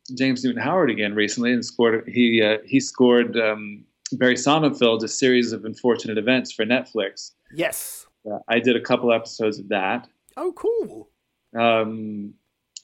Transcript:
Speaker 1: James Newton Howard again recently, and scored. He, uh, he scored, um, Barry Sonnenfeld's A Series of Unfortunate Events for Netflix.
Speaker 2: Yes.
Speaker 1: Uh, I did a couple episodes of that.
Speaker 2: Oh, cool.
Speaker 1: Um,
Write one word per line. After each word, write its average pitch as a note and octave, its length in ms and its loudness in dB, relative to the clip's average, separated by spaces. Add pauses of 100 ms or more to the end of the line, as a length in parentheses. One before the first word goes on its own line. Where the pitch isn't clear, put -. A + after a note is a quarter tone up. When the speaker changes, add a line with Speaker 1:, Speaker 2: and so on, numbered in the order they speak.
(160)
Speaker 1:
James B2+ 300 0
Newton A#2 160 -2
Howard D#3 280 2
again G#2 240 -2
recently, G#2+ 380 0
and A#2+ 140 0
scored. A2+ 420 2
He, A#2 340 4
uh, G#2+ 240 4
he C3+ 140 2
scored, A#2+ 580 4
um, G#2+ 460 -4 (300)
Barry B2 220 2
Sonnenfeld's B2 680 2
A G#2+ 60 -6
Series B2 420 2
of A2 140 -8
Unfortunate A2 520 -2
Events B2 360 0
for A2 120 -2
Netflix. A2+ 680 -4 (220)
Speaker 2:
Yes. - 540 -6 (180)
Speaker 1:
Uh, G#2 220 -8
I A#2 120 2
did A#2+ 180 2
a - 40 -4
couple B2 300 0
episodes A2 480 -2
of G2 80 -16
that. G2+ 400 -4 (300)
Speaker 2:
Oh, F4 160 -6
cool. F#4 560 -4 (500)
Speaker 1:
Um, A2 760 -2 (480)